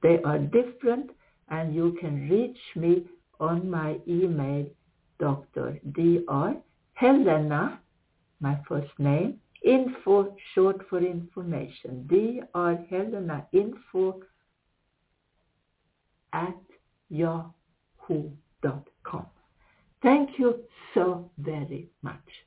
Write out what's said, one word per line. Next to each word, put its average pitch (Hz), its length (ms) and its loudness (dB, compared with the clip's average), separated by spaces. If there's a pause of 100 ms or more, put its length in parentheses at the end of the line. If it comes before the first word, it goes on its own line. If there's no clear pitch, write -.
They 165 200 6
are 151 160 0
different, 240 720 0 (400)
and 156 240 -4
you 170 260 0
can 143 280 -6
reach 214 300 0 (180)
me 175 300 2 (340)
on 175 300 -2
my 156 260 -4 (120)
email, 147 580 0 (520)
Doctor 143 600 -4 (140)
D 170 360 4
R 160 280 -2 (380)
Helena, 170 880 2 (600)
my 143 180 -2 (100)
first 147 300 -4
name, 147 400 0 (260)
info, 202 720 4 (200)
short 190 340 2
for 185 100 -2
information, 170 1080 -6
D 220 320 2 (140)
R 175 220 0 (140)
Helena 185 600 -6
info 190 680 0 (2000)
at 175 240 -6 (520)
yahoo - 1200 -6 (320)
dot 135 240 -4 (180)
com. - 220 -12 (760)
Thank 277 360 4
you 240 220 2 (340)
so 180 440 0
very 143 500 -8 (140)
much. - 260 -14 (180)